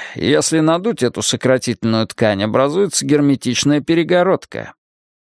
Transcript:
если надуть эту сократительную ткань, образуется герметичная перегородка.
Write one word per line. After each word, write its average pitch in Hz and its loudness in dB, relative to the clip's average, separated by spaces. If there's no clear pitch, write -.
если 151 2
надуть 170 0
эту 123 -2
сократительную 117 -2
ткань, 104 0
образуется 139 0
герметичная 143 2
перегородка. 170 -2